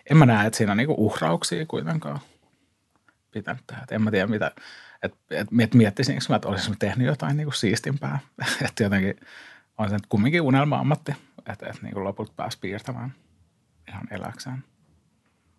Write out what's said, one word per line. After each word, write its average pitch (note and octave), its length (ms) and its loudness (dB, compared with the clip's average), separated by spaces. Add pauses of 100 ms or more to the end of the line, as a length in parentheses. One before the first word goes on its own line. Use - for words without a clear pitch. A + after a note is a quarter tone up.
en D3+ 80 6
mä D3+ 80 10
näe, A2 220 6
että A2 100 -2
siinä G#2 140 2
on G2+ 60 2
niinku C#3+ 200 0
uhrauksia D#3+ 680 0
kuitenkaan D#3 540 -4 (1120)
pitänyt - 360 -8
tehdä. A#2+ 160 -14
Et - 80 -14
en A2 100 -2
mä G#2+ 100 2
tiedä, G2 160 2
mitä, G#2 240 -2 (520)
et, G#2 120 -6 (160)
et, D#2 160 -4 (160)
et A2 100 2
miettisinkö C3 560 4
mä, A#2 60 4
että - 120 -2
olisin G2 240 -2
mä G2 80 -4
tehnyt B2+ 280 0
jotain D3+ 300 0
niinku D3+ 140 -4
siistimpää. C3+ 680 -2 (220)
<laughs> - 240 -2
Et - 140 -6
jotenkin G2 360 2 (640)
on G#2+ 120 -2
se G#2 60 0
nyt G2+ 140 -4
kumminkin C3+ 320 2
unelma-ammatti, C#3 720 2 (320)
että, - 240 -10
et - 120 -14
niinku G2+ 220 -8
lopulta G2+ 320 -8
pääsi - 260 -8
piirtämään A#2+ 520 -10 (760)
ihan G2 240 -12
eläkseen. B2+ 520 -10 (960)